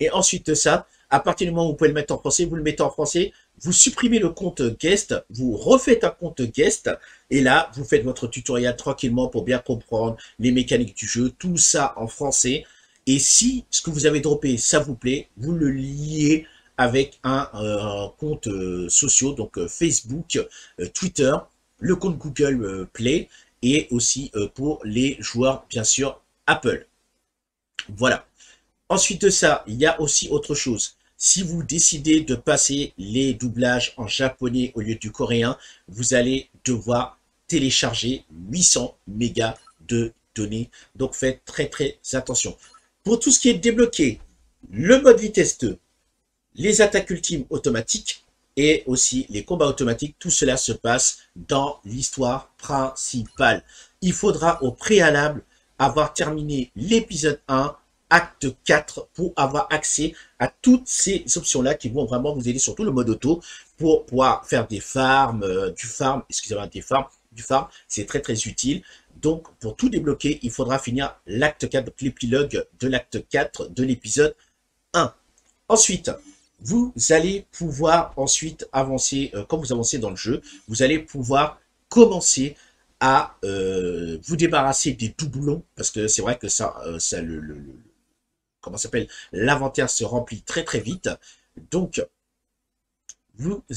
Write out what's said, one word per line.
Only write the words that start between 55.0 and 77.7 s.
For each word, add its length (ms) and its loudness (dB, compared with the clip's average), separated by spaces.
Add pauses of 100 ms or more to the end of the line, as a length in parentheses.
avoir 340 2
terminé 640 -4
l'épisode 720 0
un, 260 0 (360)
acte 380 2 (180)
quatre, 480 0
pour 220 -4
avoir 340 0
accès 420 -2 (260)
à 80 0
toutes 400 4
ces 380 -2 (120)
options-là 380 0
qui 140 -6
vont 160 -2
vraiment 300 -2
vous 120 -6
aider, 120 -2
surtout 260 -2
le 60 0
mode 180 0
auto, 320 0 (380)
pour 260 2
pouvoir 420 2
faire 220 0
des 120 -8
farms, 640 2
euh, 260 -2
du 160 -10
farm, 420 -2
excusez-moi, 380 -6
des 160 -12
farms, 240 0 (260)
du 100 -18
farm, 260 0 (200)
c'est 160 -6
très, 160 -4
très 140 -4
utile. 480 -4 (340)
Donc, 320 -2 (120)
pour 160 -8
tout 120 2
débloquer, 540 -2
il 80 -4
faudra 280 -2
finir 480 -6
l'acte 440 -2
quatre, 160 -2
donc 160 -16
l'épilogue 640 -2 (140)
de 60 -2
l'acte 440 -4
quatre 380 -2
de 140 -4
l'épisode 540 0 (560)
un. 220 0 (540)
Ensuite, 420 2 (500)
vous 320 -2 (160)
allez 420 2
pouvoir 680 0